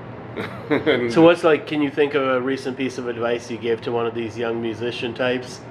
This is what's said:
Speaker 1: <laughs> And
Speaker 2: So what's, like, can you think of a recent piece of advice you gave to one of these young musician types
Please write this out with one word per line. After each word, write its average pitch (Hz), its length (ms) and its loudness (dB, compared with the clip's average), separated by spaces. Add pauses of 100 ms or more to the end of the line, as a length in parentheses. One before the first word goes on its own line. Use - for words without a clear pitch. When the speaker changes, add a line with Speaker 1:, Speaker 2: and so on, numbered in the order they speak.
(360)
Speaker 1:
<laughs> - 340 -8 (180)
And 120 240 0
Speaker 2:
So 139 80 -6
what's, 170 240 6
like, 151 220 4
can 151 160 -2
you 143 80 2
think 143 240 2
of 143 120 2
a 131 140 2
recent 131 380 -2
piece 127 180 -2
of 123 120 -4
advice 117 420 -2
you 117 80 -4
gave 113 240 0
to 127 100 -2
one 117 140 2
of 110 80 -2
these 113 240 -4
young 117 240 -2
musician 117 500 -4
types 127 480 -2 (100)